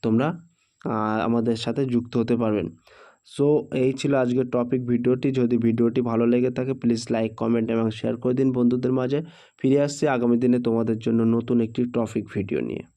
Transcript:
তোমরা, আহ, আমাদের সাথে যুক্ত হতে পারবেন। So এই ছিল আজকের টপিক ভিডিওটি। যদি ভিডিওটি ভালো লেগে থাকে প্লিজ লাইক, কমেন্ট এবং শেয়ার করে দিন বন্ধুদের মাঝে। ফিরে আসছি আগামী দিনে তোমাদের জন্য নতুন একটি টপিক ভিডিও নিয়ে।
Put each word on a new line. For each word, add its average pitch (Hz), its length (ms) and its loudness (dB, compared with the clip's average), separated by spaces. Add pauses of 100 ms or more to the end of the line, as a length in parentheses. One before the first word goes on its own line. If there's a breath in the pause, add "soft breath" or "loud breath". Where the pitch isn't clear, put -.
তোমরা, 117 260 2 (580)
আহ, 110 360 -2
আমাদের 117 340 0
সাথে 123 300 -4
যুক্ত 120 320 -2
হতে 120 200 0
পারবেন। 107 320 0 (680 soft breath)
So 147 380 0
এই 131 180 2
ছিল 139 220 -2
আজকের 127 300 2
টপিক 123 400 -2
ভিডিওটি। 123 460 0
যদি 123 260 2
ভিডিওটি 117 440 2
ভালো 117 260 0
লেগে 123 240 2
থাকে 131 220 -4
প্লিজ 117 380 -2
লাইক, 113 240 -2
কমেন্ট 117 360 0
এবং 113 200 0
শেয়ার 117 260 -4
করে 127 160 -2
দিন 131 180 2
বন্ধুদের 123 420 2
মাঝে। 131 280 -2 (360 loud breath)
ফিরে 135 240 2
আসছি 143 260 0
আগামী 120 300 2
দিনে 123 220 2
তোমাদের 113 400 0
জন্য 113 240 0
নতুন 117 380 2
একটি 117 220 -2 (100)
টপিক 113 400 -2
ভিডিও 85 280 -4
নিয়ে। - 360 -8